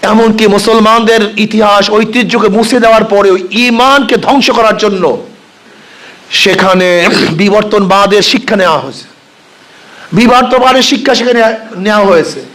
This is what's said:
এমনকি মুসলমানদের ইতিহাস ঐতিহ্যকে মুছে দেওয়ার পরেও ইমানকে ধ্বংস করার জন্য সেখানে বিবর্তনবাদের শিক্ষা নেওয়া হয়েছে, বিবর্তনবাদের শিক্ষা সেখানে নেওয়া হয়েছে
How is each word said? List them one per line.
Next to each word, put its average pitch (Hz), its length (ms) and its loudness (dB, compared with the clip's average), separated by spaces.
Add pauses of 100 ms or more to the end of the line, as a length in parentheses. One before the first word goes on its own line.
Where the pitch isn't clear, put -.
(120)
এমনকি 220 360 2
মুসলমানদের 220 720 2 (240)
ইতিহাস 208 460 0
ঐতিহ্যকে 220 580 0
মুছে 226 300 0
দেওয়ার 226 240 4
পরেও 196 320 2 (160)
ইমানকে 240 640 0
ধ্বংস 247 340 0
করার 220 260 0
জন্য 202 260 -2 (1300)
সেখানে 185 580 0 (420)
বিবর্তনবাদের 202 1000 0
শিক্ষা 226 240 -4
নেওয়া 175 240 0
হয়েছে, 131 260 -14 (1080)
বিবর্তনবাদের 247 760 2
শিক্ষা 269 240 -2
সেখানে 240 240 -2 (460)
নেওয়া 214 200 0
হয়েছে 165 340 0 (160)